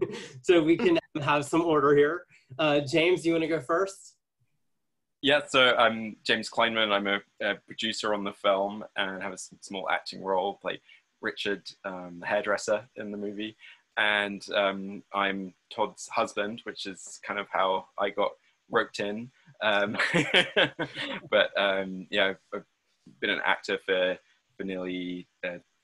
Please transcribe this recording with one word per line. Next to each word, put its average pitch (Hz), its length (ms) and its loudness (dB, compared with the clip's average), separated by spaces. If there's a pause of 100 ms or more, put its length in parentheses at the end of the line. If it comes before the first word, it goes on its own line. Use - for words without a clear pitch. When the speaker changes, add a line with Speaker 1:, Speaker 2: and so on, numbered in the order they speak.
(220)
Speaker 1:
<laughs> - 200 -16
so 175 220 6
we 165 140 4
can 170 200 4 (240)
have 147 240 2
some 165 160 2
order 147 340 4
here. 147 300 4 (320)
Uh, 147 220 2
James, 156 460 2
you 165 80 2
wanna 160 140 0
go 160 120 0
first? 170 560 -4 (1080)
Speaker 2:
Yeah, 139 260 4
so 127 280 6
I'm 113 500 2
James 113 240 0
Kleinman. 113 420 2
I'm 101 160 2
a, 101 140 2 (200)
a 101 140 0
producer 107 580 -4
on 101 120 -4
the 101 80 -6
film 101 500 0 (140)
and 95 260 -4
have 98 80 -8
a 92 40 -12
s-, - 260 -14
small 95 280 -8
acting 92 320 -4
role, 95 340 0
play - 260 -8 (400)
Richard, 101 420 -6 (220)
um, 90 340 -10
the 87 60 -12
hairdresser 104 720 -2
in 107 120 -10
the 104 80 -8
movie. 104 380 -8 (400)
And, 101 580 0
um, 98 500 0 (100)
I'm 98 400 -2 (160)
Todd's - 400 -4
husband, 110 560 -4
which 101 200 -10
is - 400 -14
kind 101 140 -6
of 101 100 -6
how 95 380 0 (100)
I 101 120 0
got 101 220 -2 (380)
roped 110 300 -2
in. 107 320 -6 (300)
Um, 202 360 2 (160)
<laughs> 175 1160 0
but, - 260 4
um, 95 520 -2
yeah, 101 160 2
I've, 95 140 -2 (140)
I've 101 120 -8 (560)
been 113 80 0
an 90 160 0
actor 95 400 0
for, 92 320 2 (400)
for 98 80 -8
nearly, 92 640 -6 (200)
uh, 87 120 -8 (240)